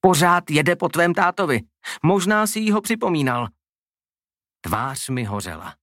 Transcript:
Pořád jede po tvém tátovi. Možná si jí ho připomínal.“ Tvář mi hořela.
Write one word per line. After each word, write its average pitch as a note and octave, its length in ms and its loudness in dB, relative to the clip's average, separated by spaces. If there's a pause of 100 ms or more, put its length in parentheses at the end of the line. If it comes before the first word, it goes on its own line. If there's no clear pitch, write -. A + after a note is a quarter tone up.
Pořád F3 500 4
jede D3+ 240 2
po E3+ 140 -2
tvém E3+ 240 2
tátovi. F3 480 0 (420)
Možná G3+ 440 2
si A3 120 -4
jí G#3+ 120 0
ho G#3 100 2
připomínal.“ D#3 680 -2 (1120)
Tvář C3 480 -6
mi B2 140 -2
hořela. F#2 600 -8